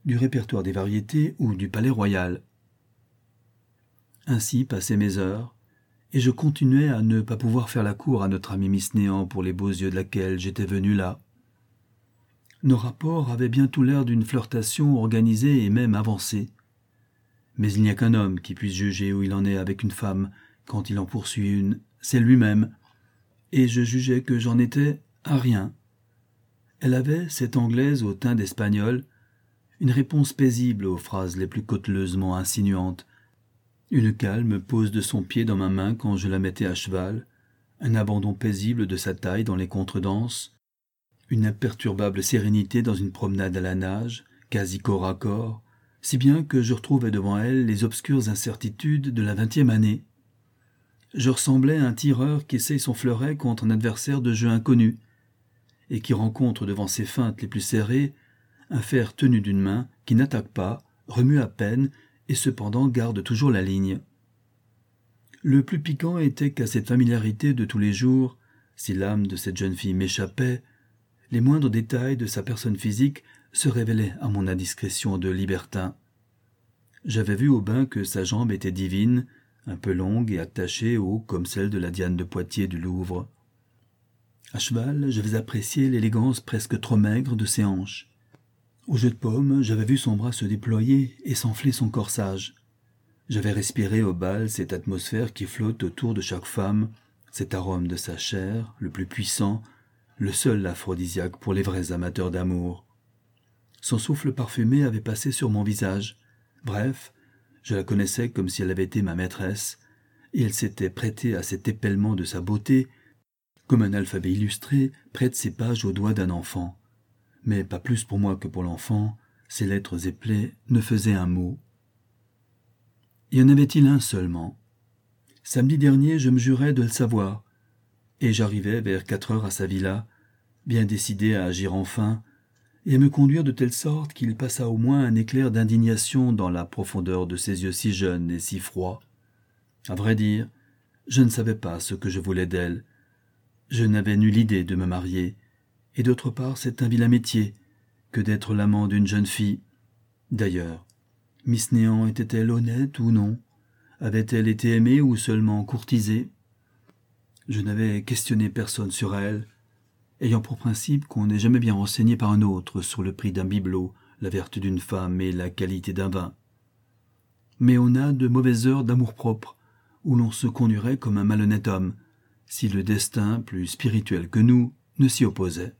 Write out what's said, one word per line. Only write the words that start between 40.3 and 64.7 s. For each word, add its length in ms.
une 160
imperturbable 800
sérénité 580
dans 140
une 160
promenade 440
à 60
la 140
nage, 500
quasi 300
corps 260
à 80
corps, 480
si 160
bien 260
que 180
je 120
retrouvais 380
devant 260
elle 280
les 180
obscures 460
incertitudes 840
de 80
la 140
vingtième 340
année. 340
Je 160
ressemblais 480
à 100
un 60
tireur 520
qui 120
essaye 220
son 140
fleuret 440
contre 260
un 60
adversaire 520
de 120
jeu 160
inconnu, 500
et 120
qui 120
rencontre 520
devant 220
ses 180
feintes 360
les 60
plus 140
serrées 520
un 120
fer 340
tenu 240
d'une 220
main 260
qui 100
n'attaque 320
pas, 360
remue 320
à 80
peine, 440
et 60
cependant 520
garde 360
toujours 280
la 100
ligne. 380